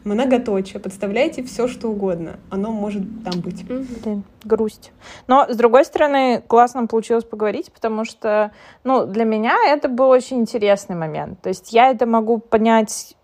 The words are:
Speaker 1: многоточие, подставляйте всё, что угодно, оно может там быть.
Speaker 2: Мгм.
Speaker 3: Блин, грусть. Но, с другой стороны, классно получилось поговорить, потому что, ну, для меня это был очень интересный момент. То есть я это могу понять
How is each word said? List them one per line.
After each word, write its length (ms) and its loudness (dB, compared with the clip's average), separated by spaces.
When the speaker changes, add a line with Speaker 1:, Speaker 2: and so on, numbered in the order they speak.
Speaker 1:
многоточие, 800 -2
подставляйте 600 -4
всё, 260 -6
что 200 -8
угодно, 420 -4
оно 220 -4
может 320 -6
там 160 -6
быть. 300 -10
Speaker 2:
Мгм. 180 -8
Speaker 3:
Блин, 200 -6
грусть. 480 -4
Но, 220 6
с 60 -4
другой 300 6
стороны, 600 2
классно 400 4
получилось 360 -2
поговорить, 480 -6
потому 340 -4
что, 460 -2
ну, 220 0
для 200 -2
меня 300 0
это 180 0
был 220 2
очень 320 4
интересный 560 0
момент. 440 -8
То 80 -6
есть 240 -10
я 160 6
это 160 0
могу 320 0
понять 880 0